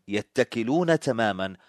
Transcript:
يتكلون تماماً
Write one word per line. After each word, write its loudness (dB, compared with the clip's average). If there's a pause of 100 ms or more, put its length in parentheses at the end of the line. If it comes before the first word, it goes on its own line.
يتكلون 0
تماماً -2 (120)